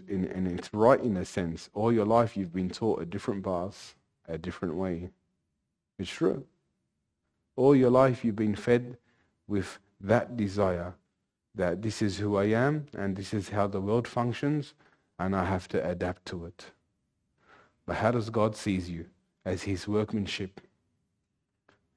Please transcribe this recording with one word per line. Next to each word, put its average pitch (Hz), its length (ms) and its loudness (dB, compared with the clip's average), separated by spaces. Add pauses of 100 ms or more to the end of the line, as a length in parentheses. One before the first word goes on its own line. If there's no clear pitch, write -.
in, 95 180 0
and 92 220 -2
it's - 260 -6
right 113 260 6
in 113 180 0
a 85 80 -2
sense. 85 480 -4
All 110 180 2
your 113 140 4
life 113 320 4
you've 90 160 -4
been 92 160 -2
taught 110 320 -2
a 87 40 -8
different 98 380 -6
path, 92 520 -6 (320)
a 82 100 -6
different 85 380 -6
way. 90 360 -4 (880)
It's 190 100 -6
true. - 360 0 (1080)
All 135 200 8
your 127 160 8
life 127 320 6
you've 110 120 0
been 107 200 0
fed 123 420 2 (500)
with 101 320 -4 (200)
that 110 380 0
desire 92 580 -2 (580)
that 90 280 -2
this 107 200 -4
is 98 160 0
who 101 200 0
I 98 80 2
am 135 420 2 (100)
and 98 180 -2
this 98 180 -8
is 104 160 -4
how 101 180 0
the 98 140 -4
world 110 260 0
functions 135 680 -2 (460)
and 95 160 0
I 92 100 2
have 92 220 -2
to - 200 -2
adapt 90 400 -4
to 85 180 -10
it. - 260 -18 (1120)
But 87 120 -4
how 107 140 2
does 113 180 -2
God 110 260 2
sees 92 340 -2
you? 82 200 -8 (340)
As 92 200 -4
his 95 240 -4
workmanship, 104 760 -2 (1400)